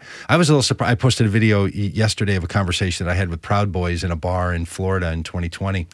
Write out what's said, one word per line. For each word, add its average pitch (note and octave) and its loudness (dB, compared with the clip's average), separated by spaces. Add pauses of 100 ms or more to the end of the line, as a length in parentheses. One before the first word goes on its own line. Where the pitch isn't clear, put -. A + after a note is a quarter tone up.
(300)
I D3 4
was E3 4
a D3+ 6
little C3+ 6
surprised. - 0
I A#2+ 4
posted A#2+ 2
a G#2 2
video G#2+ 4
y-, F#2+ 0
yesterday G2+ 0
of F2 0
a E2 -6
conversation F2+ -2
that F2 0
I F2+ 0
had F#2 0
with E2 -6
Proud G2+ 0
Boys F2 -2
in F2 -2
a E2+ -2
bar F2+ -2
in E2+ -2
Florida F#2+ -2
in E2 -4
twenty F2 -6
twenty. F#2+ -4